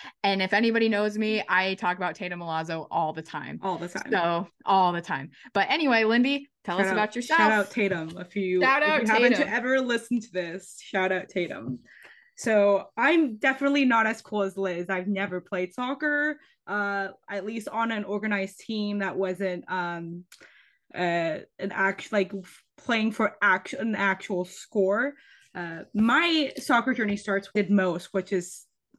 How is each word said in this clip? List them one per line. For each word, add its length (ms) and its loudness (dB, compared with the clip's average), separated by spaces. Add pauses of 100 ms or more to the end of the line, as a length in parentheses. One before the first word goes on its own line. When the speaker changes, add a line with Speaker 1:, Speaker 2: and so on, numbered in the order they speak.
(240)
Speaker 1:
And 180 2
if 100 0
anybody 380 4
knows 260 0
me, 320 -2
I 280 2
talk 220 -2
about 180 -4
Tatum 240 -8
Milazzo 500 -6
all 240 -2
the 80 -8
time. 400 -10
Speaker 2:
All 160 -2
the 100 -8
time. 220 -10
Speaker 1:
So, 380 0 (180)
all 280 4
the 80 -4
time. 280 -6 (240)
But 160 2
anyway, 340 4
Lindy, 460 2 (140)
tell 140 -2
Speaker 2:
Shout 100 4
Speaker 1:
us 20 0
Speaker 2:
out, 40 0
Speaker 1:
about 220 0
yourself. 220 0
Speaker 2:
shout 140 6
out 180 2
Tatum. 480 -2
If 180 -14
you, 280 0
Speaker 1:
Shout 180 4
Speaker 2:
if 80 4
Speaker 1:
out 140 2
Speaker 2:
you 60 0
happen 200 6
to 80 4
Speaker 1:
Tatum. 160 0
Speaker 2:
ever 260 0
listen 420 -2
to 120 -18
this, 480 -8
shout 300 -2
out 180 -4
Tatum. 520 -6 (540)
So 500 4 (100)
I'm 420 2
definitely 480 2
not 220 4
as 140 -4
cool 220 -4
as 140 -4
Liz. 320 -4
I've 180 -4
never 340 -4
played 320 -6
soccer, 680 -2 (280)
uh, 400 -4 (200)
at 200 -8
least 200 -8
on 240 -2
an 120 -4
organized 560 -4
team 400 -4
that 180 -4
wasn't, 540 -4
um, 520 -6 (720)
uh, 460 -2 (180)
an 140 -6
act-, 400 -2
like, 240 0
f-, 280 -14 (140)
playing 360 0
for 280 -2
act-, 320 2
an 220 -2
actual 500 -2
score. 680 0 (420)
Uh, 240 -10 (160)
my 640 4
soccer 360 2
journey 240 0
starts 380 -4
with 160 2
most, 400 2
which 200 -2
is 340 -4 (340)